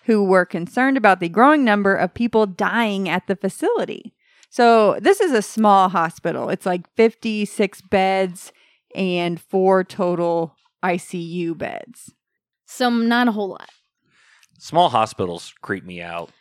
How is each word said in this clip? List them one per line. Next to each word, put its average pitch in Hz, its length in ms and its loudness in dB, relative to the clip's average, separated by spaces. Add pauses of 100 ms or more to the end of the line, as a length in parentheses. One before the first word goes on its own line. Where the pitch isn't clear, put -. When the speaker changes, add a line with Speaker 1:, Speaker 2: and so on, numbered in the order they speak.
Speaker 1:
who 214 180 2
were 185 220 4
concerned 247 520 -2
about 196 220 0
the 170 100 -4
growing 269 340 4
number 208 320 2
of - 180 -2
people 220 320 0
dying 196 640 -2
at 175 180 -4
the 190 80 -2
facility. 294 760 -4 (360)
So 226 520 4
this 381 180 4
is 370 120 0
a 226 100 2
small 196 480 4
hospital. 165 600 -4
It's, - 160 -4
like, 180 300 -4
fifty-six 214 840 -2
beds 190 680 -2 (440)
and 175 460 -2
four 190 420 2
total 170 720 -2 (280)
I 180 140 -2
C - 200 -10
U 170 380 -6
beds. - 580 -14 (520)
Speaker 2:
So 247 260 -2
not 233 360 0
a 233 40 0
whole 202 180 -6
lot. - 200 -16 (920)
Speaker 3:
Small 170 300 0
hospitals 104 720 -2
creep 98 220 -8
me 90 180 -16
out. 85 280 -12 (120)